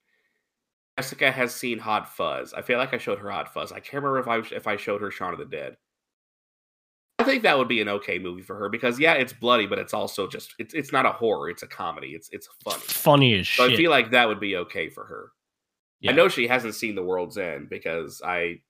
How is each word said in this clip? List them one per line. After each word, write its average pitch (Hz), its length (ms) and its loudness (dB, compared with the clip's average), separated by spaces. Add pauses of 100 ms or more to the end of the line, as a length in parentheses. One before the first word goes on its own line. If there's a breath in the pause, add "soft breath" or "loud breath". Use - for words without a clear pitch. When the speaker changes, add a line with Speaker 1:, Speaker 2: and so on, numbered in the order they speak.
(1000)
Speaker 1:
Jessica 131 320 0
has 127 240 0
seen 120 240 -4
Hot 107 380 -2
Fuzz. 69 380 -4
I 101 80 -10
feel 123 160 0
like 135 160 -2
I 120 40 0
showed 104 200 -4
her 101 120 -10
Hot 82 220 -6
Fuzz. 78 200 -8
I 101 80 -14
can't 139 220 -8
remember 135 160 0
if 127 100 -4
I, 113 260 -2
if - 120 -8
I 104 100 0
showed 101 240 -4
her 101 100 -6
Shaun 90 220 -6
of 82 60 -8
the - 60 -10
Dead. 69 320 -10 (1400)
I 233 60 4
think 269 200 2
that 160 120 6
would 123 120 2
be 117 120 2
an 104 80 0
okay 101 300 -4
movie 90 240 -10
for 95 140 -12
her 101 120 -4
because, 120 300 -2
yeah, 156 160 4
it's 131 180 0
bloody, 117 340 2
but 98 120 -2
it's - 160 -8
also 101 320 -4
just, - 320 -14
it's, 113 160 -10
it's 139 180 -6
not 131 140 4
a 101 60 2
horror. 87 380 -2
It's - 120 -12
a - 60 -14
comedy. 76 460 -10
It's, 82 180 -16
it's - 160 -14 (160)
funny. - 180 -4
Speaker 2:
Funny 139 520 6
as 95 140 2
Speaker 1:
So 127 200 4
Speaker 2:
shit. 123 60 4
Speaker 1:
I - 20 4
feel 170 140 4
like 123 200 4
that 123 160 6
would 104 140 0
be 98 160 -2
okay 87 320 -4
for - 160 -16
her. - 260 -16 (680)
Speaker 2:
Yeah. 107 100 0
Speaker 1:
I 131 40 4
know 175 140 8
she 120 200 0
hasn't 117 260 0
seen 107 220 -4
The 92 80 -2
World's 90 340 -2
End 80 300 -6
because 82 560 -6
I 87 320 -2 (140)